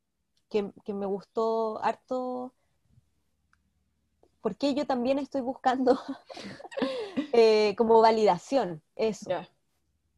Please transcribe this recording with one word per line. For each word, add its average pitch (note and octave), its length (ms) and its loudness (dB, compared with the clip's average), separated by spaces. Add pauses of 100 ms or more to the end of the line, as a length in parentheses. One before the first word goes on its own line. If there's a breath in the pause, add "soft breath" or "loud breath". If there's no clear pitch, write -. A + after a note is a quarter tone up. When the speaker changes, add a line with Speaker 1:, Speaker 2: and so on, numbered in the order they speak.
(500)
Speaker 1:
Que, G3+ 220 -2 (120)
que G#3 100 -8
me G3+ 120 -6
gustó A3 800 -4
harto, B3+ 680 -6 (1900)
porque C#4 340 -4
yo A#3+ 120 -4
también C4 320 -2
estoy C#4 220 -6
buscando C4 580 0
<laughs> - 1300 -8
eh, G#3+ 440 6
como A3+ 240 6
validación, G#3+ 840 2 (140)
eso. G#3+ 340 -4
Speaker 2:
Ya. F3+ 180 -4 (680)